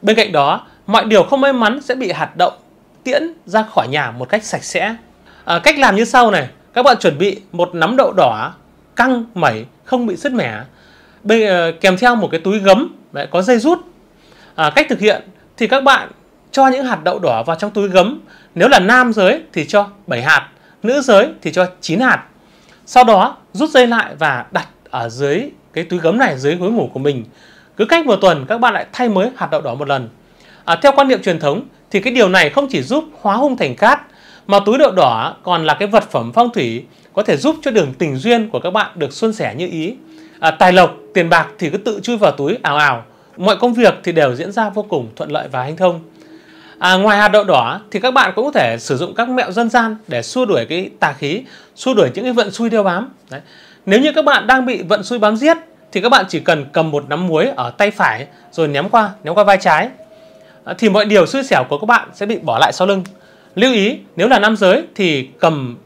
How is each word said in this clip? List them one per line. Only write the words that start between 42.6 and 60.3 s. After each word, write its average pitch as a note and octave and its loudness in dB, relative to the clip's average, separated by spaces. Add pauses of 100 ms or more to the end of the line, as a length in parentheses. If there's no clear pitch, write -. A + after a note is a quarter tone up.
ào D3 -2
ào. C3+ 0 (320)
Mọi F#3+ 0
công A#3+ 0
việc A3 4 (100)
thì E3+ -4
đều D3 2
diễn F3 -8
ra G#3+ -2
vô G3+ -6
cùng C#3+ -6
thuận D3+ -10
lợi D3 -6
và B2+ -4
hanh D3+ -8
thông. F3 0 (800)
À, F#3 2
ngoài G3+ 2
hạt G#3 4
đậu G3+ 4
đỏ C#3+ 0 (100)
thì G3 -6
các B3+ -2
bạn G#3+ 2
cũng A3 -2
có D4 -4
thể C3 0
sử C3+ -4
dụng D#3+ -6
các A#3+ -2
mẹo B3+ -2
dân A3+ -2
gian A3 0 (120)
để A#2+ -4
xua B3+ -4
đuổi C#3+ 0
cái F3+ -6 (100)
tà D#3 0
khí, D3 -6 (320)
xua B3+ -2
đuổi F3+ 2
những A3 -8
cái B3+ -2
vận A3 0
xui A3+ -4
đeo G#3+ 0
bám. G3 -2 (220)
Đấy. C3+ -16 (460)
Nếu G3 4
như D4 2
các D4+ 0
bạn C4+ 2
đang B3+ 2
bị B3 -4
vận G3 -2
xui A#3+ -6
bám G#3+ 0
giết D4+ 2 (360)
thì - -2
các G#3+ 0
bạn A#3+ 4
chỉ D#3+ -6
cần D3 0
cầm D#3+ 0
một C#3+ -6
nắm D#3+ -4
muối E3+ 0
ở A#2+ -6
tay G#3 -4
phải C3 -4 (260)
rồi D#3+ -2
ném D3 -2
qua, G#3+ 2 (140)
ném D#3 -6
qua G#3 4
vai G3 4
trái. F3 2 (760)